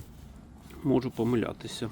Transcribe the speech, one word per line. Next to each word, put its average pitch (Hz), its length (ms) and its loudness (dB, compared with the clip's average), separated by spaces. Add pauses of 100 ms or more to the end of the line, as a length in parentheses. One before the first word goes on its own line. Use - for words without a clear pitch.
(840)
можу 131 260 4
помилятися. 113 800 0